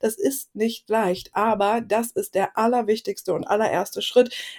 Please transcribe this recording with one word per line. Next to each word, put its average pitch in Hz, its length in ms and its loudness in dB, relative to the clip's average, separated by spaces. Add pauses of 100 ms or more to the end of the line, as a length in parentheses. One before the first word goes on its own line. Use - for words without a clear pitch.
Das 220 160 0
ist 277 380 -4
nicht 226 340 -4
leicht, 202 460 0
aber 214 460 2
das 226 300 -2
ist - 240 -4
der - 220 0
allerwichtigste 220 760 0
und 175 120 -2
allererste 202 580 0
Schritt, 247 320 4 (240)